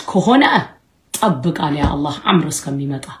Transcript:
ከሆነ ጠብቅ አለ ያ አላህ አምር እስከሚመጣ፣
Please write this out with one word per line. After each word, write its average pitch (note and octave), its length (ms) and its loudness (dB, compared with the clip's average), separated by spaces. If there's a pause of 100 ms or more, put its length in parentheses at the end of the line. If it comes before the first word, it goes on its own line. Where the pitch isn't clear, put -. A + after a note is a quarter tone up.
ከሆነ B3 420 4 (680)
ጠብቅ D#3+ 460 0
አለ D3 160 -2
ያ C#3+ 120 0
አላህ D3 360 -2
አምር E3 240 2
እስከሚመጣ፣ C#3 580 -6 (160)